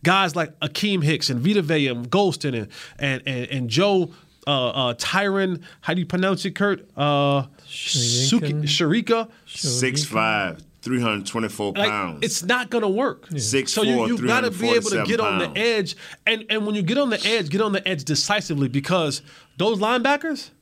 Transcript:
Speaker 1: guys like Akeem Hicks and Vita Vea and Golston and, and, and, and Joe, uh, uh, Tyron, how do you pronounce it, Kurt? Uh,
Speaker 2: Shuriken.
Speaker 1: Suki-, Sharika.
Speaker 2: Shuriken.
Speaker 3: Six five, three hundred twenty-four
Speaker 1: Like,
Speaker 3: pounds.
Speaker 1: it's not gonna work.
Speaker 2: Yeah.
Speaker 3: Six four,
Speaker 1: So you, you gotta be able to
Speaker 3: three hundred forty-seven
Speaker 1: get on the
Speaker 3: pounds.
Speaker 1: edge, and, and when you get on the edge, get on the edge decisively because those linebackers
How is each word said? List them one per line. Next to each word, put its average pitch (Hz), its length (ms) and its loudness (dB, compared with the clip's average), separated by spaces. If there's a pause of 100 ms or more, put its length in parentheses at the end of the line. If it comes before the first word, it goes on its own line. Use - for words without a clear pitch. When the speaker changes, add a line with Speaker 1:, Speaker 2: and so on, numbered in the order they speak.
Speaker 1:
guys 180 340 2
like 160 240 -4
Akeem 185 420 0
Hicks 147 280 0
and 123 100 0
Vita 196 220 4
Vea 151 260 2
and 120 220 -4
Golston 175 500 0
and, 101 80 -8 (300)
and, 139 260 -2
and, 123 260 -4
and 123 200 -4
Joe, 180 400 2 (380)
uh, 131 200 2
uh, 123 260 0
Tyron, 190 680 -2 (180)
how 165 140 -2
do 185 60 0
you 165 60 -2
pronounce 185 380 0
it, - 120 -4
Kurt? 202 400 -2
Uh, 139 460 2 (240)
Speaker 2:
Shuriken. 143 960 0
Speaker 1:
Suki-, - 20 -
Sharika. 220 640 2 (180)
Speaker 2:
Shuriken. - 100 -16
Speaker 3:
Six 131 480 0
five, 110 580 0 (200)
three 123 180 -2
hundred 104 260 0
twenty-four 104 460 -2
Speaker 1:
Like, 147 180 0
Speaker 3:
pounds. - 320 -4
Speaker 1:
it's 214 220 -4
not 240 260 -2
gonna 220 180 0
work. 226 420 -2
Speaker 2:
Yeah. 156 100 -4
Speaker 3:
Six 127 340 0
four, 214 100 2
Speaker 1:
So 214 60 2
you, 233 160 2 (120)
you 123 80 -2
gotta 240 260 2
be 202 180 -2
able 233 120 4
to 208 80 -4
Speaker 3:
three 190 80 0
hundred 208 80 0
forty-seven - 20 -
Speaker 1:
get 226 120 0
on 202 180 0
the 175 80 0
Speaker 3:
pounds. 156 120 -6
Speaker 1:
edge, 220 380 0 (300)
and, 220 240 0
and 214 160 0
when 214 100 -2
you 208 60 0
get 214 160 2
on 277 120 2
the 208 160 -2
edge, 214 220 0
get 185 120 0
on 214 120 2
the - 160 -2
edge 156 160 -2
decisively 151 640 0
because 143 540 0 (340)
those 202 240 2
linebackers 269 720 0 (120)